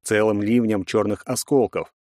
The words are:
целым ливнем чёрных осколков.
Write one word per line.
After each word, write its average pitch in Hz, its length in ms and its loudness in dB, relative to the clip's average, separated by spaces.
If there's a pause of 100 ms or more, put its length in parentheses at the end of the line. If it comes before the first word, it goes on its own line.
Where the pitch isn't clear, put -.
целым 107 400 2
ливнем 110 420 0
чёрных 104 400 -2
осколков. 120 680 -2 (100)